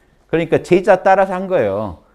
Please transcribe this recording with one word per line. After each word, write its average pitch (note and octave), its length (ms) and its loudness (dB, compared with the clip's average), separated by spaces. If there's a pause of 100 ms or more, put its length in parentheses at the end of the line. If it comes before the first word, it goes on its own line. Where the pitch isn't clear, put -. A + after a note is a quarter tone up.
(260)
그러니까 D#3+ 360 -2
제자 G3 400 2
따라서 F#3+ 320 2
한 F#3 120 -8
거예요. G#2+ 520 -4 (160)